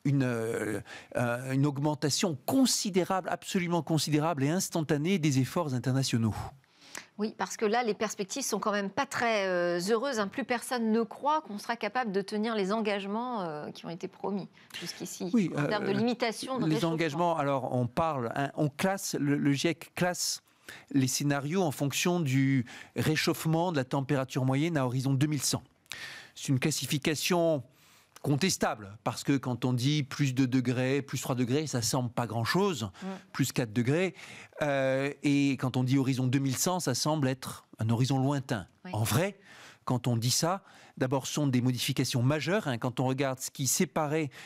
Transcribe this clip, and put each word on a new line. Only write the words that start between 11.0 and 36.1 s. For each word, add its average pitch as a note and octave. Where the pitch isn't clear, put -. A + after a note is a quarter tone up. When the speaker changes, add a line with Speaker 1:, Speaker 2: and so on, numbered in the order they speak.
Speaker 2:
croit D4
qu'on G#3
sera A#3
capable A3+
de G3
tenir G#3+
les G3
engagements, G#3+
euh, D3+
qui -
ont E3
été F#3
promis F#3+
jusqu'ici, F3
Speaker 1:
Oui, G3
Speaker 2:
en D3
termes G#3
de -
Speaker 1:
euh, -
Speaker 2:
limitation A#3
de D#3+
Speaker 1:
les D#3
Speaker 2:
réchauffement. E3
Speaker 1:
engagements, E3
alors C#3
on B2
parle, D3
hein, C#3
on D3+
classe, F#3+
le, C#3+
le D3
giec D#3
classe -
les C3
scénarios C#3+
en D#3
fonction F3
du C3+
réchauffement D#3+
de D3+
la B2+
température C3+
moyenne C#3+
à C3
horizon C3
deux C3+
mille D3
cent. -
C'est -
une C3
classification D#3
contestable, C#3
parce -
que C#3
quand B2+
on B2+
dit C#3+
plus C3+
deux C3
degrés, C3
plus -
trois B2+
degrés, C3
ça A#2+
semble B2
pas A#2+
grand-chose, A#2
Speaker 2:
Mm. F#3+
Speaker 1:
plus C3+
quatre A#2+
degrés, C#3+
euh, C#3
et C#3
quand C3
on B2+
dit C3
horizon C3